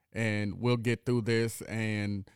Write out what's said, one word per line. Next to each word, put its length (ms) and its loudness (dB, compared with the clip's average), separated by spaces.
and 460 0
we'll 160 4
get 300 -2
through 160 2
this 400 0
and, 720 -2